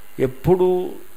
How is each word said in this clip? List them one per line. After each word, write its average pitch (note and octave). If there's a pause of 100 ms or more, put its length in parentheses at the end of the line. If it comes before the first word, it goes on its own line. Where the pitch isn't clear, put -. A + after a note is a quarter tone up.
(200)
ఎప్పుడూ F3+ (280)